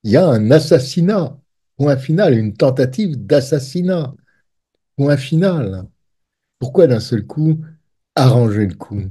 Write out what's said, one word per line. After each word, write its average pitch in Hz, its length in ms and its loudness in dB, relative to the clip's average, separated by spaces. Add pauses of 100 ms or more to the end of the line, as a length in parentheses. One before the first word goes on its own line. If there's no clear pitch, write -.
Il 104 80 -2
y 117 40 4
a 180 100 6
un 113 240 2
assassinat, 160 880 2 (380)
point 139 220 0
final, 156 400 0
une 107 160 -4
tentative 139 640 -2
d'assassinat, 147 960 -2 (800)
point 143 220 2
final. 139 720 -2 (680)
Pourquoi 156 300 2
d'un 113 140 0
seul 104 260 -6
coup 156 320 -2 (560)
arranger 113 500 2
le 90 100 -6
coup ? 101 360 -10